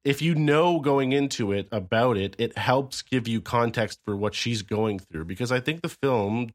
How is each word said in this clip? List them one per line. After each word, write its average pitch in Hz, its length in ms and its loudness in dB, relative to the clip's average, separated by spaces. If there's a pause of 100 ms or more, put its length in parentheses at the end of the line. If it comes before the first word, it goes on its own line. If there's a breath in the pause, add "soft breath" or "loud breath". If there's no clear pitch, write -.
if 139 160 2
you 160 140 2
know 156 460 4
going 139 320 2
into 135 400 0
it 101 180 -2
about 113 460 2
it, 95 220 -2
it 117 200 -2
helps 127 440 0
give 120 260 -2
you 113 120 0
context 117 640 -2
for 104 120 -4
what 101 180 -2
she's 113 280 -4
going 107 360 -2
through, 82 280 -10
because 104 260 -4
I 127 80 2
think 156 220 -6
the 170 60 -6
film 117 680 0